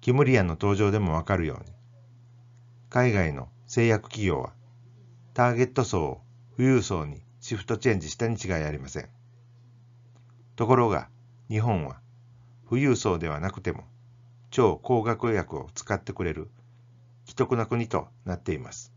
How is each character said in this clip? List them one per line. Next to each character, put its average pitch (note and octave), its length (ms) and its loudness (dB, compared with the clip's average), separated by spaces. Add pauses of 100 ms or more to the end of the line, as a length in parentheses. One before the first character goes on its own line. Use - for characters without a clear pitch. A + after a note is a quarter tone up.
キ B2 120 2
ム C#3 120 6
リ B2+ 140 4
ア - 20 4
の F2+ 80 2
登 G2+ 260 0
場 G2+ 140 4
で G2+ 80 2
も F#2 160 0
わ D#2+ 100 -2
か G2 140 0
る E2+ 80 -2
よ C#2 160 -8
う - 20 -18
に、 - 80 -20 (1160)
海 B2 240 4
外 E2+ 200 2
の C2 160 -10 (180)
製 A#2 180 2
薬 A2 200 2
企 G#2+ 200 -6
業 D2+ 160 0
は - 100 -10 (840)
タ B2 140 4
ー A#2+ 60 0
ゲ B2 100 2
ッ B2 60 -8
ト B2+ 120 0
層 E2+ 220 -2
を C2 160 -8 (340)
富 B2+ 120 2
裕 C3 140 6
層 F2 240 -4
に C#2+ 160 -12 (180)
シ - 160 -8
フ G2+ 120 -10
ト A2+ 100 -2
チ A#2 140 2
ェ G#2+ 40 4
ン F#2+ 40 -2
ジ D#2 100 -10
し - 60 -10
た A#2 120 -2
に A2+ 160 -2
違 F#2 40 -8
い F#2+ 60 -2
あ D#2 180 -2
り D2 80 -8
ま C2+ 100 -14
せ D2+ 120 -10
ん。 - 80 -16 (1500)
と A#2 100 0
こ B2 120 6
ろ A#2+ 120 4
が、 F2 180 -2 (420)
日 G#2+ 100 0
本 G#2+ 260 0
は C2 160 -12 (680)
富 B2 140 2
裕 C3+ 140 4
層 F#2 240 0
で E2 100 -4
は D2 100 -6
な F#2 120 -4
く - 100 -14
て - 100 -4
も、 - 120 -8 (680)
超 G2+ 320 2
高 A#2+ 220 2
額 A2+ 280 -2
薬 F2+ 240 -2
を C2+ 200 -10
使 - 180 -6
っ G2 80 -4
て - 120 -12
く F#2 100 -6
れ E2 100 -2
る D#2 160 -10 (760)
奇 - 100 -20
特 B2+ 200 0
な A2+ 120 -2
国 A#2 200 -2
と E2 200 -4 (180)
な F2+ 120 -6
っ - 20 -10
て F2 160 -6
い - 20 -8
ま B1 140 -12
す。 - 260 -18